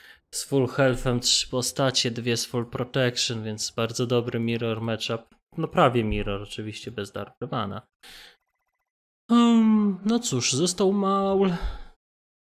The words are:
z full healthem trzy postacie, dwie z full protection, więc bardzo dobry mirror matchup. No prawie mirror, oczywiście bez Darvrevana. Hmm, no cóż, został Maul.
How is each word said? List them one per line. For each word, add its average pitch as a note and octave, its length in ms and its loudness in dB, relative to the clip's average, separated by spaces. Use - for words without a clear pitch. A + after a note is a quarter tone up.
z - 100 -8
full C3+ 220 2
healthem B2+ 540 0
trzy - 280 0
postacie, B2+ 640 0
dwie A#2 260 -2
z - 100 -4
full A#2 200 -4
protection, B2 760 -2
więc G#2+ 260 -6
bardzo A#2 360 -2
dobry A#2+ 340 0
mirror A2+ 400 -2
matchup. A2+ 540 -6
No D#3+ 120 -4
prawie B2+ 360 4
mirror, G#2 380 -2
oczywiście G#2+ 480 -10
bez G2+ 220 -8
Darvrevana. G#2 760 -8
Hmm, A3 720 6
no A#3 140 2
cóż, B2+ 340 -2
został F3+ 400 2
Maul. G3 580 2